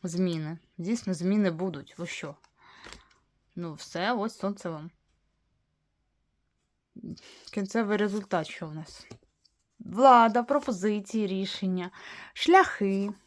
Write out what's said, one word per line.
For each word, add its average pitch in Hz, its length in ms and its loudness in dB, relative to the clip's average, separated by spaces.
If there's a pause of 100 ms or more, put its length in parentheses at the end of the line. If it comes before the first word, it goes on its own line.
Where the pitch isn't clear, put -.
Зміни. 170 560 -4 (200)
Дійсно, 196 360 -4
зміни 190 360 2
будуть. 160 480 -8
Ви 170 80 -10
що? 143 280 -12 (1200)
Ну, 170 180 -8
все, 180 380 -4
ось 220 260 -4
сонце 196 300 -6
вам. 160 220 -10 (2500)
Кінцевий 208 440 -2
результат, 196 500 -2
що - 200 -12
в 151 80 -12
нас? - 320 -14 (720)
Влада, 233 640 8
пропозиції, 214 840 0
рішення, 190 640 -4 (420)
шляхи. 202 800 4 (160)